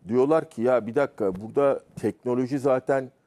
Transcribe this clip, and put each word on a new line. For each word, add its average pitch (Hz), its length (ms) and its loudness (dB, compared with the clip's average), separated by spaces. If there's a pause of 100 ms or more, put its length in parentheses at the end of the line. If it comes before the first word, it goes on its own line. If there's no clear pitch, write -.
Diyorlar 143 420 2
ki, 113 120 -8
"Ya 120 240 2
bir 117 80 -8
dakika, 101 460 -2
burada 135 400 0 (200)
teknoloji 127 580 -2
zaten 131 520 0 (160)